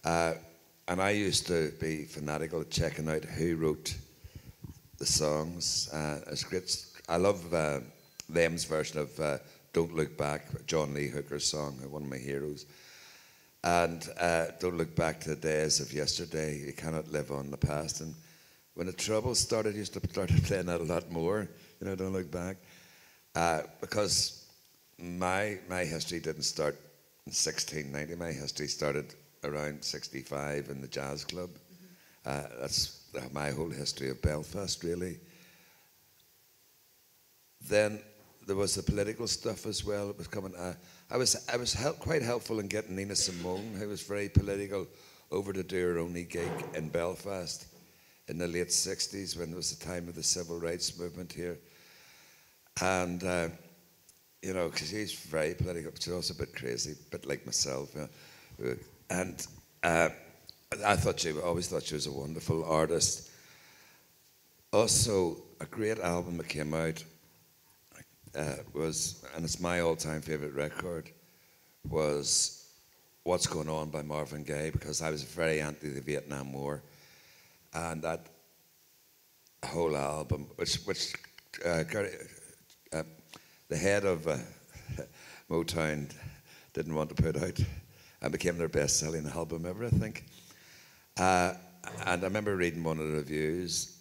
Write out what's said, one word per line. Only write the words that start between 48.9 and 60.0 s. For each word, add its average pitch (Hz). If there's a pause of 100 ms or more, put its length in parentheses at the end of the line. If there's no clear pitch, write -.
when 85
there 85
was 82
the -
time 87
of 85
the 82
civil 85
rights 85
movement 87
here. 85 (1200)
And, 90
uh, 87 (920)
you 92
know, 87
'cause 78
she's 98
very 78
political, 82
but -
she's 85
also 87
a 73
bit -
crazy, 62
a -
bit -
like 71
myself. 67
You 73 (560)
know. 62 (340)
And, 90 (360)
uh, 85 (760)